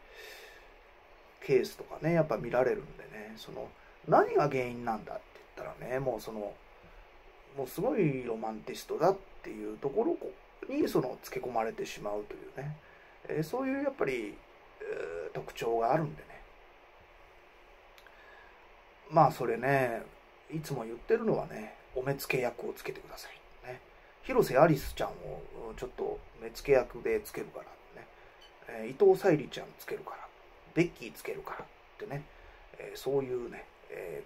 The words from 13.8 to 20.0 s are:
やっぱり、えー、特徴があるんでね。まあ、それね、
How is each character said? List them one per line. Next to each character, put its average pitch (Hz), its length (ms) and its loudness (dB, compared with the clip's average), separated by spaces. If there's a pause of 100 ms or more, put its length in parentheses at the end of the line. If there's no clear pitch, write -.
や 277 60 2
っ 269 40 -10
ぱ - 120 0
り、 117 300 -2 (460)
え 85 500 -6
ー、 - 20 -18
特 - 200 -8
徴 117 260 0
が 117 140 4
あ 156 40 4
る 160 60 2
ん 151 120 -4
で - 80 -16
ね。 - 40 -20 (2750)
ま 156 180 8
あ、 - 40 4
そ 127 140 -4
れ 113 120 2
ね、 123 440 2 (520)